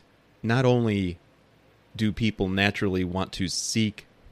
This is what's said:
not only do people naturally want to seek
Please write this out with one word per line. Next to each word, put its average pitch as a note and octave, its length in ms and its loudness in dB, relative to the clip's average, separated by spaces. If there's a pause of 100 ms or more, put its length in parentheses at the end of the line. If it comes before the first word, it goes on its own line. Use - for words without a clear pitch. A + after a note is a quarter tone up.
(420)
not A#2 220 2
only A2 540 2 (800)
do G#2+ 160 0
people G#2 340 0
naturally G2 560 0
want F2+ 300 -4
to F#2 160 -4
seek - 560 -2 (260)